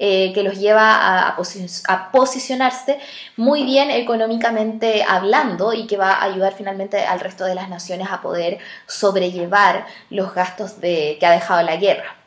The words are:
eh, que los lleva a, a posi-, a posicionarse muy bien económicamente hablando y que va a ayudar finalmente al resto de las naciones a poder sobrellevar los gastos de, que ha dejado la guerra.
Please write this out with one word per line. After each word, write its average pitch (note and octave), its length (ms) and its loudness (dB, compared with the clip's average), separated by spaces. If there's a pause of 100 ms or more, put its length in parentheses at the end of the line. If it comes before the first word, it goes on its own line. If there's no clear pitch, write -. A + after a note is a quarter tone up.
eh, F#3+ 300 2
que G3+ 100 0
los G3 160 -4
lleva G#3+ 360 6
a, F#3+ 340 4
a - 80 -4
posi-, F3+ 500 -8
a - 240 -2
posicionarse C4 880 0 (380)
muy C#4 280 2
bien C#4 260 2
económicamente A3+ 1160 0
hablando G3+ 680 0
y A3+ 120 -6
que G3+ 120 -2
va F#3+ 140 2
a - 120 0
ayudar F#3+ 300 0
finalmente G3 500 -6
al F3+ 160 -2
resto F#3 240 -10
de F#3 100 -2
las F#3 140 -8
naciones F#3 420 -10
a F#3 120 -8
poder F3 380 -4 (260)
sobrellevar F#3 1000 2 (240)
los - 240 -4
gastos F3+ 480 -6
de, D3+ 400 -2
que F3+ 60 4
ha E3+ 60 8
dejado F3 300 4
la E3 140 -2
guerra. F#3+ 400 0 (100)